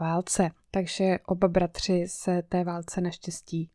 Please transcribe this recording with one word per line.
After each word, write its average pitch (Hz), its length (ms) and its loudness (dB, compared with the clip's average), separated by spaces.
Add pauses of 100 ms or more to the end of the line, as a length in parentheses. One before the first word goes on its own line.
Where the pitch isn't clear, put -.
válce. 170 500 0 (200)
Takže 190 560 2
oba 185 220 4
bratři 175 580 0
se 180 420 -2
té 180 160 0
válce 170 360 -6
naštěstí 165 760 -4